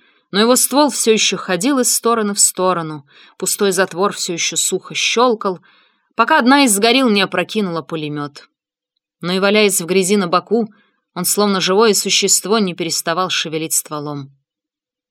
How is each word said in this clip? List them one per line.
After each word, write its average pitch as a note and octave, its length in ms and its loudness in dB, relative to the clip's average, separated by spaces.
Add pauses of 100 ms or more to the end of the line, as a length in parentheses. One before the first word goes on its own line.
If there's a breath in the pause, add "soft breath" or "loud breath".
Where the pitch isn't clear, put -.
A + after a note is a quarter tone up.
(320 soft breath)
но F#3+ 80 0
его A#3+ 160 4
ствол C4+ 340 2
все A3 240 0
еще G3+ 240 0
ходил A3+ 420 -2
из - 140 0
стороны A3+ 400 0
в G3+ 60 -2
сторону, E3+ 640 -2 (320 soft breath)
пустой G3 340 -2
затвор F#3 420 0
все - 200 -8
еще D#3+ 240 -6
сухо - 380 -4
щелкал, A3 640 0 (560 soft breath)
пока C#4+ 240 2
одна C#4 240 4
из G#3 160 2
горилл A#3+ 300 4
не G3+ 120 2
опрокинула F#3 640 -2
пулемет. D3 640 -10 (720)
Но F3 120 -4
и F#3+ 60 0
валяясь G3+ 400 2
в E3+ 60 -4
грязи F#3 320 2
на F#3 100 0
боку, F#3+ 400 0 (460 soft breath)
он, F3+ 100 -6
словно G3+ 380 0
живое G3 320 4
существо, F#3+ 640 0
не F#3 160 0
переставал E3+ 560 -4
шевелить D#3 440 -6
стволом. D3 580 -6 (800)